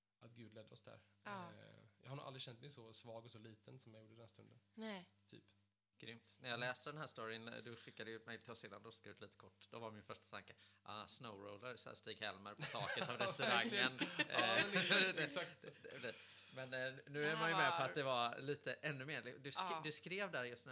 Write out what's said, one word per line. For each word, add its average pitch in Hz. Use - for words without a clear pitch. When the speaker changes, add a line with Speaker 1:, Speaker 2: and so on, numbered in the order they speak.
Speaker 1:
att 120
Gud 113
ledde 107
oss 123
där. 110
Speaker 2:
Ja. 196
Speaker 1:
Eh, 104
jag 123
har 135
nog 147
aldrig 135
känt 120
mig 143
så 113
svag 113
och 120
så 113
liten 113
som 113
jag 110
gjorde 110
den 117
stunden. 110
Speaker 2:
Nej. 214
Speaker 1:
Typ. -
Speaker 3:
Grymt. 117
När 131
jag 117
läste 123
den 147
här 143
storyn, 113
du 117
skickade 113
ut 113
mig 113
till 120
oss 113
innan, 101
då 110
skrev -
du 107
lite -
kort. -
Då 117
var 113
min 104
första -
tanke, 101
ah, 101
snowroller, 104
så -
här -
Stig -
Helmer 101
på 147
taket 131
av 123
Speaker 1:
<laughs> -
Speaker 3:
restaurangen. 226
Speaker 1:
Ja, 202
verkligen. -
Ja, 233
Speaker 3:
Eh, 202
Speaker 1:
exakt, 185
Speaker 3:
<laughs> -
det, 160
Speaker 1:
exakt. 160
Speaker 3:
det, -
det. 120
Men, 131
eh, 131
nu 143
Speaker 2:
Det 147
Speaker 3:
är 160
Speaker 2:
här 156
Speaker 3:
man 165
ju -
med 143
på 170
Speaker 2:
var 131
Speaker 3:
att -
det 151
var 120
lite 135
ännu 139
mer. 139
Du 131
sk-, 185
Speaker 2:
Ja. 160
Speaker 3:
du 151
skrev 185
där 127
just 120
den 131